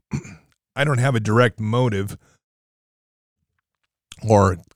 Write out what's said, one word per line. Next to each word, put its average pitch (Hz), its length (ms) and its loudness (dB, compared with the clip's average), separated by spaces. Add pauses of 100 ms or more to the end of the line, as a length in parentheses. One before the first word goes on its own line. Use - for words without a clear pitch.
(140)
<clears throat> - 640 -14
I 143 80 0
don't 143 140 0
have 135 160 0
a 117 40 0
direct 110 400 2
motive 110 580 -4 (2000)
or 95 340 4 (160)